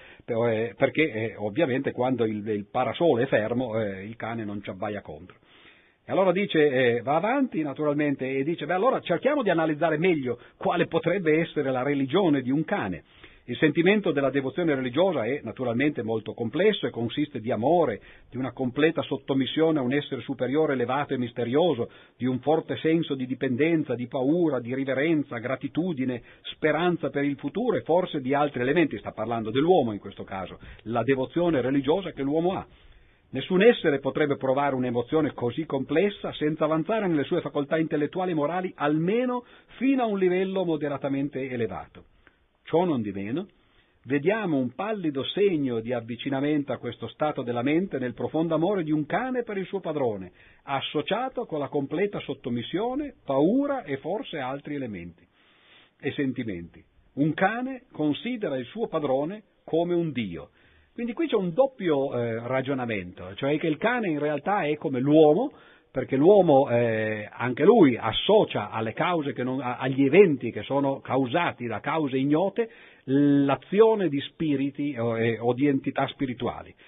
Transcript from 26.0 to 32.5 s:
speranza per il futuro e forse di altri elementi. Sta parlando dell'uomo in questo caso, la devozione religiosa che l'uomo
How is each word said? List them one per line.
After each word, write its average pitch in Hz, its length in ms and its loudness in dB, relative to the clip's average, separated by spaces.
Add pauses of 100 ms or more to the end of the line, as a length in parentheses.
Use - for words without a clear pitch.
speranza 156 580 0
per 143 140 -2
il 143 140 -2
futuro 190 400 -2
e 120 60 -4
forse 175 360 2
di 127 140 -2
altri 143 300 0
elementi. 143 340 2
Sta 101 160 -10
parlando 110 360 -4
dell'uomo 139 440 2
in 98 60 -8
questo 101 260 -14
caso, 92 340 -10 (240)
la 117 200 -2
devozione 135 580 2
religiosa 143 500 0
che 143 120 -6
l'uomo 160 300 0